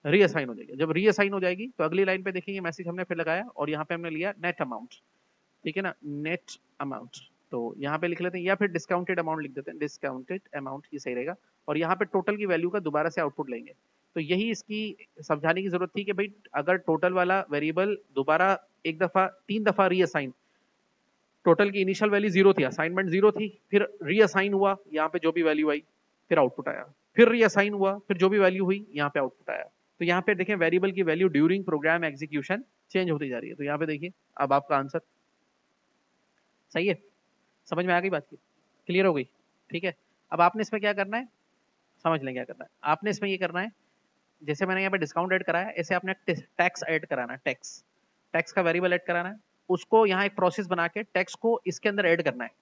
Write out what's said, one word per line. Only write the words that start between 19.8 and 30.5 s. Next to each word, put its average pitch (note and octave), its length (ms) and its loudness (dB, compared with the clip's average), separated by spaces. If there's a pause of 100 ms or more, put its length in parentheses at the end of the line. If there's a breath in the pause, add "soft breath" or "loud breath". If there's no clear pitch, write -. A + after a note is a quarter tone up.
reassign, E3 440 2 (1120)
total G3 240 6
की G3 100 -2
इनिशियल G3 300 2
value G3+ 200 2
ज़ीरो F#3+ 220 8
थी, F#3 120 2
assignment E3+ 460 -2
zero G3 220 6
थी, G#3 160 -4 (220)
फिर G3+ 180 2 (160)
reassign G3 500 4
हुआ, G3 220 2 (160)
यहाँ D#3 160 0
पे F3 100 -4
जो D#3+ 140 2
भी E3+ 120 0
value D3+ 260 2
आई D3+ 120 -2 (480)
फिर E3 80 4
output C#3+ 300 0
आया, - 160 -8 (320)
फिर A3+ 120 10
reassign G#3 460 2
हुआ, G3 240 0
फिर G3 180 -4
जो F#3+ 120 4
भी G#3 100 4
value F#3+ 260 4
हुई G3+ 260 -2
यहाँ C#3+ 200 -2
पे C#3+ 100 0
output - 300 -6
आया। - 140 -6 (360)
तो F3 40 -2
यहाँ F3 180 2
पे G#3 120 2
देखें F#3 220 -2